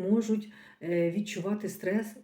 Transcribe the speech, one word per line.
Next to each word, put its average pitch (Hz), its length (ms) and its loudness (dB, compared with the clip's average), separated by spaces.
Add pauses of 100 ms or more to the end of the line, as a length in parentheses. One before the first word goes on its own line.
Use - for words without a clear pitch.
(120)
можуть, 214 420 2 (300)
е, 170 280 2
відчувати 202 580 -2
стрес 202 380 0 (180)